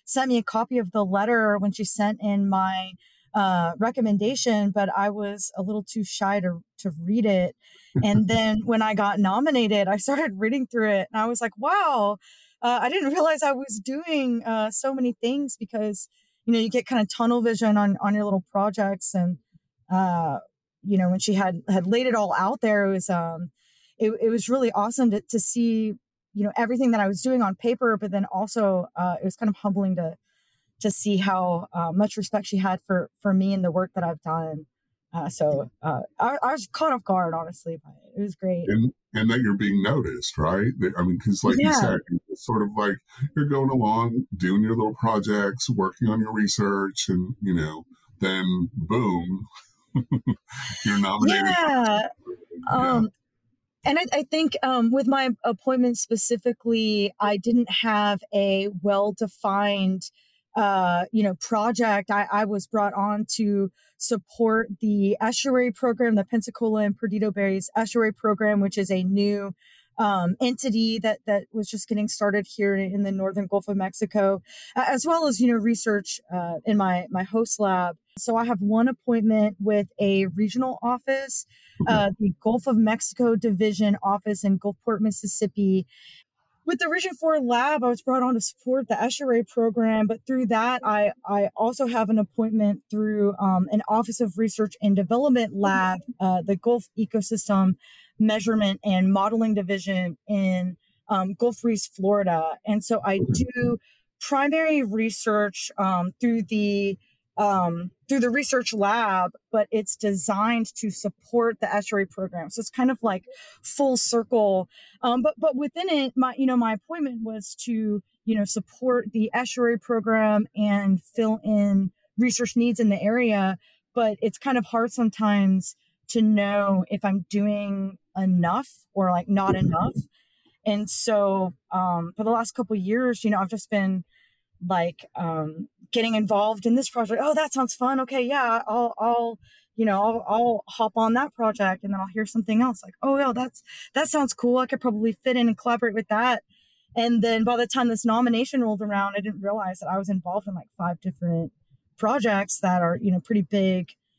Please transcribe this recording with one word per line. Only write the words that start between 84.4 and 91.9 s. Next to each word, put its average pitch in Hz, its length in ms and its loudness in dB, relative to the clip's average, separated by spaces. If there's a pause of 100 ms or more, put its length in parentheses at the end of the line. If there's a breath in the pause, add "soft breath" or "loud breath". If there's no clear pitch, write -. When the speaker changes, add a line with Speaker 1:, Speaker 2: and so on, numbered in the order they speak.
Speaker 1:
in 196 160 4
Gulfport, 208 420 -4
Mississippi. 196 840 0 (800 loud breath)
With 302 160 -2
the 349 100 -2
Region 349 260 -2
four 311 240 2
lab, 254 440 2
I 247 40 2
was 240 160 -2
brought 254 180 0
on 247 140 2
to 220 60 0
support 254 460 -4
the - 140 -2
estuary 240 420 0
program, 220 640 0
but 226 220 -2
through 254 200 0
that, 233 380 0
I, 208 260 2 (140)
I 202 300 0
also 240 320 0
have 226 220 0